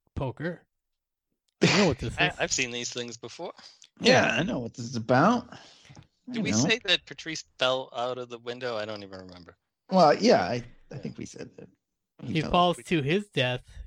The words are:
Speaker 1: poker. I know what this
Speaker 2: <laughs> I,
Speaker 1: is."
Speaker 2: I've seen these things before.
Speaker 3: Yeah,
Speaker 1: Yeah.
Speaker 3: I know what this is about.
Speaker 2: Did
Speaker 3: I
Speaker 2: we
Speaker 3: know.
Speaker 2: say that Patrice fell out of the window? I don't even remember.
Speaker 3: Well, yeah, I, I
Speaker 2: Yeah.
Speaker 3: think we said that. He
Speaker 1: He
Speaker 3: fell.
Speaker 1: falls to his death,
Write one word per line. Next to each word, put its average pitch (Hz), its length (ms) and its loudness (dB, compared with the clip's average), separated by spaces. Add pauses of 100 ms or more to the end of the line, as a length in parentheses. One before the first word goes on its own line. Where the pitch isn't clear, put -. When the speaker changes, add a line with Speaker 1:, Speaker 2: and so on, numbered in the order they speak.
(160)
Speaker 1:
poker. 151 460 -6 (1000)
I 165 160 6
know 202 100 6
what 135 120 0
this 113 160 -6
Speaker 2:
<laughs> - 40 -2
I, 175 100 2
Speaker 1:
is." 180 100 -6
Speaker 2:
I've 160 120 -2
seen 123 200 -2
these 120 200 -6
things 120 260 -8
before. - 360 -14 (460)
Speaker 3:
Yeah, 214 280 6
Speaker 1:
Yeah. - 120 0
Speaker 3:
I 160 40 0
know 190 160 -4
what 117 140 -8
this 117 120 -10
is 143 100 -8
about. 139 540 2 (800)
Speaker 2:
Did 240 80 -6
Speaker 3:
I - 40 -2
Speaker 2:
we 139 80 0
Speaker 3:
know. 110 60 2
Speaker 2:
say 214 280 2
that 175 200 0
Patrice 156 380 -12 (160)
fell 131 360 0
out 123 220 -4
of 123 120 -10
the 117 100 -14
window? 120 380 -8
I 107 80 -4
don't 107 180 -10
even 95 160 -14
remember. 90 360 -18 (360)
Speaker 3:
Well, 175 260 8
yeah, 190 260 6
I, 95 120 -2
I 120 80 -6 (280)
Speaker 2:
Yeah. 143 60 -12
Speaker 3:
think - 220 -12
we - 60 -12
said - 320 -16
that. - 100 -20 (560)
He 123 100 -6
Speaker 1:
He 160 80 0
Speaker 3:
fell. - 100 -6
Speaker 1:
falls 175 260 4
to 156 240 -2
his 175 260 -2
death, 127 340 -2 (260)